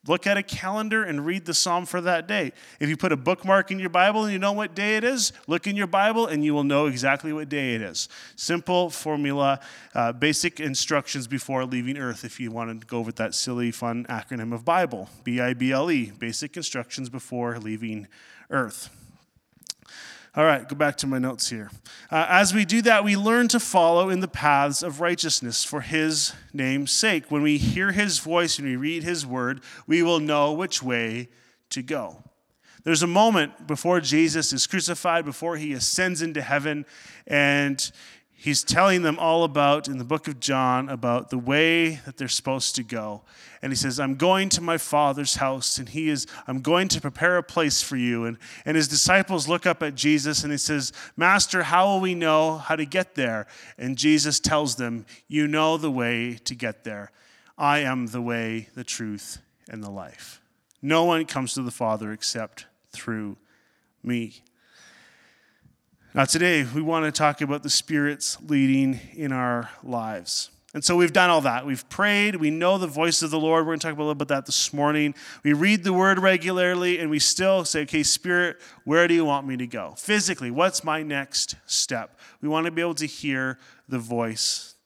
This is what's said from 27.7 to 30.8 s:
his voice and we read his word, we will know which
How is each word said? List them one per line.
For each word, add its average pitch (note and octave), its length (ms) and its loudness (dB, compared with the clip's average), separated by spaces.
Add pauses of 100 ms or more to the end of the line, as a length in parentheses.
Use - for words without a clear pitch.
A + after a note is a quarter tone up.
his F#3+ 280 0
voice E3 400 0
and C#3+ 80 -4
we B2+ 80 -2
read D#3 260 -4
his E3 240 -4
word, B2+ 360 -4 (260)
we E3+ 160 4
will E3 160 4
know D3+ 340 2
which F3+ 300 -4